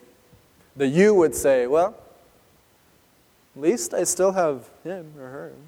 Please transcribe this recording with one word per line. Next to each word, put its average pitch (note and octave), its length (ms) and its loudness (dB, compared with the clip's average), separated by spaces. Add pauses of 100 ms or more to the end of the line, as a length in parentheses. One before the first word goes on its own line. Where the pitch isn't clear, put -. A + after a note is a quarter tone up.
(760)
that C#3 120 -2
you F#3+ 260 4
would D#3+ 200 4
say, C3 320 0
"Well, E3+ 300 0 (1600)
at C3+ 60 -14
least G#3 320 -2
I F3+ 100 -2
still F#3 300 0
have D3 360 -2 (140)
him D#3+ 340 -14
or C3 120 -18
her." C#3+ 240 -16 (140)